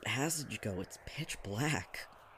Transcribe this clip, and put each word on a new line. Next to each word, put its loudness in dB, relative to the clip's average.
passage 2
go? 2
It's -6
pitch -4
black. 0